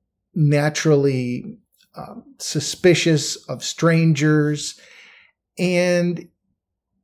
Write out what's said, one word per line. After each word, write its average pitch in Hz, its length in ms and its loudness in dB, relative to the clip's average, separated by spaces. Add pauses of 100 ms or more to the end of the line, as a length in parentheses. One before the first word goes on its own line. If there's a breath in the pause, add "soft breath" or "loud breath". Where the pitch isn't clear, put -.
(340)
naturally, 143 1200 0 (380)
um, - 280 -18 (140)
suspicious - 960 0 (120)
of - 160 -10
strangers, 151 1160 0 (800 loud breath)
and 175 720 0 (760)